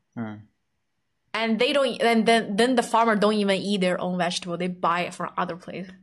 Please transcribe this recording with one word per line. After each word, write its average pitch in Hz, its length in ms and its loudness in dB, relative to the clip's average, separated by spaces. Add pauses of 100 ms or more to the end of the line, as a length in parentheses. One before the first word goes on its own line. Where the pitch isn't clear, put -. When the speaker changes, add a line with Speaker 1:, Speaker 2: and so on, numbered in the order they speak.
(180)
Speaker 1:
Uh. 107 200 -8 (1000)
Speaker 2:
And 226 240 0
they 254 120 2
don't, 269 300 0
and 226 240 4
then, 220 300 2
then 247 200 4
the 233 60 2
farmer 226 340 2
don't 208 200 2
even 196 220 2
eat 196 240 0
their 180 200 0
own 180 160 -4
vegetable. 175 400 -4
They 180 120 -4
buy 180 320 -2
it 175 120 -6
from - 240 -10
other 180 180 -4
place 175 320 -12 (160)